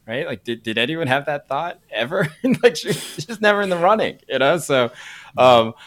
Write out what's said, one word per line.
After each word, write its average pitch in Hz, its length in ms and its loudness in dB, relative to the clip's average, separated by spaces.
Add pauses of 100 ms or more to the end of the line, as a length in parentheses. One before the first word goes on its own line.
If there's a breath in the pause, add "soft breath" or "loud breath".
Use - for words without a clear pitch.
right? 127 200 -6
Like, 135 180 -10
did, 113 180 -8
did 110 160 -6
anyone 156 300 -2
have 139 180 0
that 143 220 -6
thought 165 320 -6 (100)
ever? 151 460 -2
<laughs> 247 260 -2
Like, 240 140 4
she, 170 180 -6
she's - 480 -12
never 208 180 4
in 202 80 -2
the 180 80 -2
running, 175 500 0
you 131 120 -4
know? 139 180 2
So, 131 340 0 (460 loud breath)
um, 120 380 6 (120 loud breath)